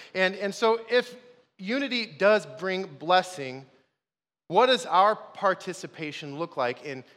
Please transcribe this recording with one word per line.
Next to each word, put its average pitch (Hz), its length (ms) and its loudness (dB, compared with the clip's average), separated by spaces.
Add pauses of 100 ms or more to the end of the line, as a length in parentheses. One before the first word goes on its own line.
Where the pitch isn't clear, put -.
(120)
And, 185 220 0
and 196 180 -4
so 226 280 2 (100)
if 240 240 0 (420)
unity 240 480 -4
does 190 420 2 (120)
bring 185 240 -4
blessing, 151 840 -2 (840)
what 208 180 6
does 254 180 2
our 190 300 4
participation 165 1200 -6
look 165 200 -8
like 120 280 -2
in, 131 200 -10 (120)